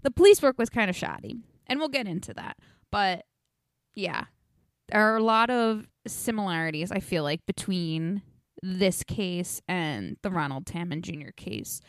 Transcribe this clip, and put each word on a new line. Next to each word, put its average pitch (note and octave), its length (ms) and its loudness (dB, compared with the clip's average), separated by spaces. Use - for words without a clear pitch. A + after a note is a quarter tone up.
The C4+ 100 0
police G4+ 280 10
work C4 180 4
was A3+ 120 0
kind A3 180 0
of F3+ 80 -2
shoddy, - 380 -6
and C4+ 140 -2
we'll D#4 80 -2
get C4 180 -2
into D3+ 280 -6
that. - 220 -12
But, F#3+ 320 0
yeah, F#3 320 -6
there G#3+ 240 4
are A3+ 40 2
a A3 60 2
lot A3+ 280 4
of A3+ 380 0
similarities, E3+ 880 -4
I F#3+ 80 -2
feel D#3+ 240 -2
like, D3 220 -2
between F3 760 -2
this F#3 400 2
case F3+ 640 -4
and D3+ 560 -2
the G3+ 80 -2
Ronald D3 360 -4
Taman E3+ 360 -6
Junior D3 300 -12
case. - 560 -10